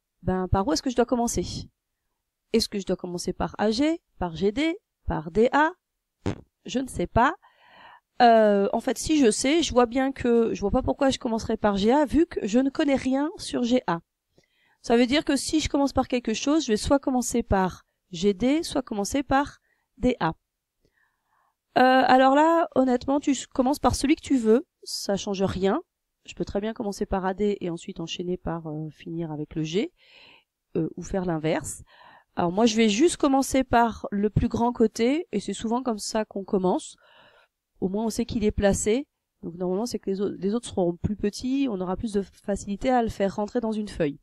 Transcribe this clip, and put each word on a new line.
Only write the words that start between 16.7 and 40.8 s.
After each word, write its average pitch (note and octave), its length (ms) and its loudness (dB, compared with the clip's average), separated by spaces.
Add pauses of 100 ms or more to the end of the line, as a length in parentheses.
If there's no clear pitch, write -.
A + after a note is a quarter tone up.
vais G#3+ 40 2
soit C#4+ 220 2
commencer B3 440 -2
par F#3+ 420 0 (260)
G F#3 220 0
D, B3+ 300 2
soit D4 200 -4
commencer A3+ 400 -4
par C#4 360 0 (400)
D A#3+ 220 0
A. E3 140 -2 (1400)
Euh, - 40 6
alors C4 540 6
là, E4 400 4
honnêtement, C4 460 2
tu C#4+ 120 0
s-, - 140 -6
commences B3+ 320 0
par - 160 2
celui C#4+ 220 0
que - 60 -8
tu C#4 140 0
veux, A3+ 300 4 (160)
ça - 340 -4
change G3 260 -4
rien. F#3+ 400 0 (420)
Je - 100 -20
peux F3 100 -6
très - 160 -6
bien A3 140 -4
commencer G3+ 320 -6
par F#3+ 180 -4
A F#3+ 100 -2
D G#3 260 -2
et F3+ 100 -6
ensuite F3 300 -10
enchaîner F3 360 -6
par, E3 320 -8
euh, D#3 220 -8
finir E3 420 -10
avec D3+ 220 -8
le D#3 80 -4
G, F3+ 300 -4 (840)
euh, D#3+ 200 -2
ou F3+ 60 -12
faire F3+ 220 -6
l'inverse. D#3+ 580 -4 (540)
Alors F3 160 0
moi, G#3+ 140 4
je G#3+ 100 0
vais A3+ 120 4
juste A#3+ 280 2
commencer C4+ 480 2
par A#3 460 0
le G3+ 200 0
plus - 180 0
grand A#3 240 0
côté, A#3+ 600 0
et G#3 80 -4
c'est G3+ 120 -6
souvent A#3 300 -4
comme A#3 160 -4
ça G#3+ 260 -4
qu'on G3 200 -10
commence. F#3 520 -2 (840)
Au G3 80 -2
moins, G3+ 160 -4
on A3 60 -2
sait A#3 160 -2
qu'il G#3+ 180 -4
est G#3 80 2
placé. G#3 540 2 (360)
Donc E3+ 140 -10
normalement, F#3 300 -4
c'est A3+ 120 -6
que - 100 -12
les G3 120 -2
au-, G3+ 100 -2
les G3+ 240 -4
autres A#3+ 140 -6
seront F3 280 0